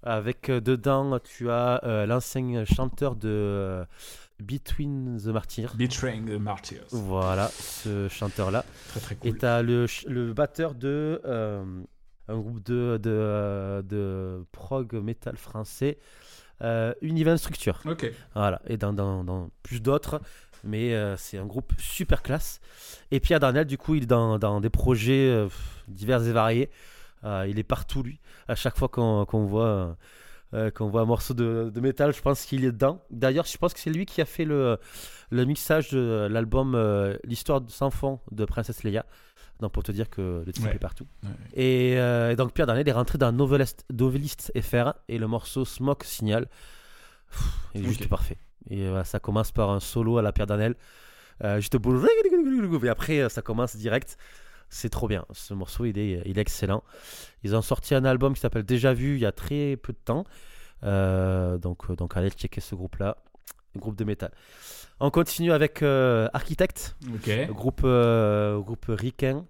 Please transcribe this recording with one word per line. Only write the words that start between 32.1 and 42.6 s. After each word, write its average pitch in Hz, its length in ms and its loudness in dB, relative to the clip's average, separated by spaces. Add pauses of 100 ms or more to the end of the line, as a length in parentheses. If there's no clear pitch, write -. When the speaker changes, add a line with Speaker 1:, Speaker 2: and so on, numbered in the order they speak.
Speaker 1:
je - 80 -6
pense 139 240 0
qu'il 131 200 -2
est 127 80 4
dedans. 135 280 2 (120)
D'ailleurs, 131 340 2
je - 120 -8
pense 175 160 2
que - 40 -16
c'est - 120 -4
lui 170 160 -2
qui - 140 -4
a 156 40 4
fait - 200 -4
le, 135 340 2 (520)
le 123 140 4
mixage 151 460 0
de 113 380 0
l'album, 117 460 0
euh, 101 480 2
L'Histoire 135 460 -2
sans 139 220 -2
fond 135 280 -4 (140)
de 107 120 -2
Princesse 113 380 -4
Leia. 107 240 -2 (540)
Donc, 104 100 -4
pour - 140 -2
te 110 80 -4
dire 104 180 -2
que 90 340 -4
le 90 80 -8
type 117 120 -2
Speaker 2:
Ouais. 107 100 0
Speaker 1:
est 104 60 -4
partout. - 260 -8 (160)
Speaker 2:
Ouais. 101 80 -10 (240)
Speaker 1:
Et, 127 420 4
euh, 120 360 4
et 120 40 2
donc, 123 160 0
Pierre 160 140 2